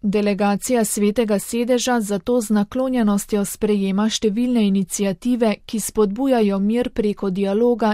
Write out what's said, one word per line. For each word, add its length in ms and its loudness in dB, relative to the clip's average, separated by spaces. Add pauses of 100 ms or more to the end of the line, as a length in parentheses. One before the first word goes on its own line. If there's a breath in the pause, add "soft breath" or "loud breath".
Delegacija 800 0
Svetega 540 0
sedeža 640 0
zato 400 -2
z 100 -6
naklonjenostjo 920 0
sprejema 680 0
številne 560 0
iniciative, 1000 0
ki 140 -6
spodbujajo 760 0
mir 320 0
preko 400 -2
dialoga 640 0